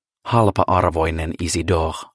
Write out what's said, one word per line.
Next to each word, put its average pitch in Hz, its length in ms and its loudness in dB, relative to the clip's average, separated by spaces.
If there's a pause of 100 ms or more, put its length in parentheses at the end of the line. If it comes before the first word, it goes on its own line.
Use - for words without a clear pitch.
(240)
halpa-arvoinen 87 1160 2
Isidore. 82 580 -2 (160)